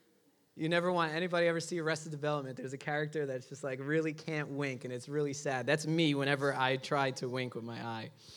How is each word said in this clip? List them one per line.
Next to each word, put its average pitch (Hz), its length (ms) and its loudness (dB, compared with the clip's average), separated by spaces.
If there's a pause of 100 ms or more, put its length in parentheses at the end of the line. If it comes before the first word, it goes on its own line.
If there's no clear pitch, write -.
(580)
You 160 120 -2
never 175 220 4
want, 165 220 2
anybody 170 340 2
ever 165 140 2
see 170 180 -4
Arrested 156 320 -2
Development? 143 460 -2
There's 131 160 -8
a 135 40 -6
character 151 480 -2
that's 127 220 -4
just, - 160 -12
like, 131 180 -4
really 156 320 2
can't 151 360 -4
wink, 139 340 -4
and 123 100 -6
it's 123 140 -8
really 143 260 0
sad. 127 320 -2
That's 151 220 4
me 160 260 6
whenever 139 400 4
I 131 220 2
try 135 360 2
to 131 180 -4
wink 127 260 -2
with 113 80 -8
my 120 180 -8
eye. 113 280 -6 (280)